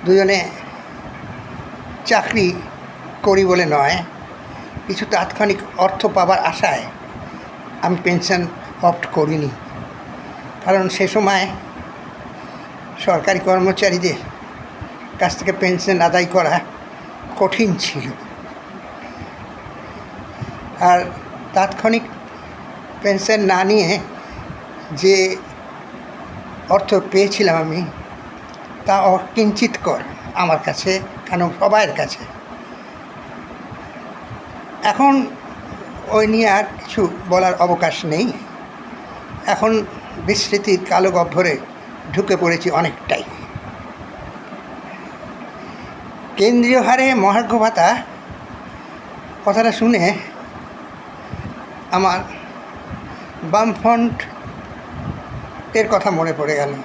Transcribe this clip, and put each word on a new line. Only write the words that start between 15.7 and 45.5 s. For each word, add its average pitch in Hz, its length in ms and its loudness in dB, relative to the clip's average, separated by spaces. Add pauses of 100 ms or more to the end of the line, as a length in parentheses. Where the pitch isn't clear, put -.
আদায় 170 240 6
করা 170 340 4 (800)
কঠিন 190 380 4
ছিল। 127 340 -4 (2750)
আর 180 220 8 (480)
তাৎক্ষণিক 220 500 2 (960)
পেনশন 208 400 4
না 190 220 4
নিয়ে 196 360 4 (920)
যে 185 440 6 (1300)
অর্থ 196 260 4 (160)
পেয়েছিলাম 196 440 4
আমি, 160 300 0 (1000)
তা 196 160 4
অকিঞ্চিতকর 190 1000 4 (340)
আমার 165 260 4
কাছে, 190 400 0 (300)
কেন 175 200 2 (100)
সবাইয়ের 196 360 4
কাছে। 139 220 -4 (2750)
এখন 269 440 6 (800)
ওই 214 200 6
নিয়ে 220 220 6
আর 202 140 6
কিছু - 440 -2 (220)
বলার 180 260 6
অবকাশ 175 500 2
নেই। 175 260 2 (1120)
এখন 214 400 2 (320)
বিস্মৃতির 202 600 2 (100)
কালো 185 220 6
গহ্বরে 170 460 2 (560)
ঢুকে 190 240 2
পড়েছি 170 320 2
অনেকটাই। - 540 0 (3250)